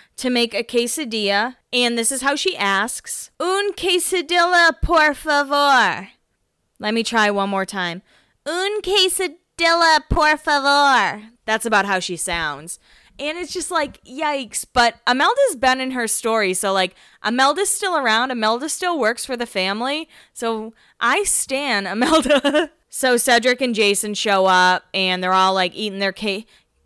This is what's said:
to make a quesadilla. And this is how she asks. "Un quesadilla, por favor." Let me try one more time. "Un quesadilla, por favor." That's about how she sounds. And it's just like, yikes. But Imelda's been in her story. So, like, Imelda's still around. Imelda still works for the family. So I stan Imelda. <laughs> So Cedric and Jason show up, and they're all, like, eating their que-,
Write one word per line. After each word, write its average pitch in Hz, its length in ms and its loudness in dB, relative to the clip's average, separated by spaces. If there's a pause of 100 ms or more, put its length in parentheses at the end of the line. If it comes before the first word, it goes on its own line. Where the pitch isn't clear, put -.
(180)
to 254 120 -4
make 240 240 0
a 226 100 -4
quesadilla. 233 920 -2 (180)
And 240 240 0
this 226 140 -2
is 269 100 -6
how 277 140 0
she 359 200 -2
asks. - 840 -2
"Un 381 340 0
quesadilla, 349 1000 2 (100)
por 302 320 2
favor." 277 920 2 (680)
Let 214 160 -4
me 226 100 0
try 214 280 2
one 196 180 -2
more 190 160 -2
time. 180 380 -8 (420)
"Un 381 380 -4
quesadilla, 339 1160 0 (100)
por 302 260 2
favor." 277 840 2 (220)
That's 220 200 -2
about 208 200 2
how 196 140 -2
she 180 160 -6
sounds. 160 600 -6 (440)
And 302 160 -6
it's 349 140 -10
just 349 180 -8
like, 320 360 -4
yikes. 277 680 -6
But 240 240 2 (100)
Imelda's 359 520 2
been 254 240 0
in 262 100 -4
her 247 160 -4
story. 220 460 0
So, 196 180 -2
like, 185 240 0 (260)
Imelda's 277 460 0
still 370 300 -2
around. 247 340 0
Imelda 240 380 -2
still 349 280 -2
works 233 280 -2
for 254 100 -6
the 240 100 -6
family. 226 640 -4 (240)
So 226 420 -6 (280)
I 285 220 2
stan 262 640 -2
Imelda. 285 880 2
<laughs> - 40 -20 (100)
So 254 280 0
Cedric 247 420 2
and 247 160 -2
Jason 208 380 0
show 196 320 2
up, 180 480 4
and 185 280 -2
they're 185 120 0
all, 190 200 4
like, 185 220 0
eating 196 240 -6
their 196 140 -2
que-, 214 320 -6 (400)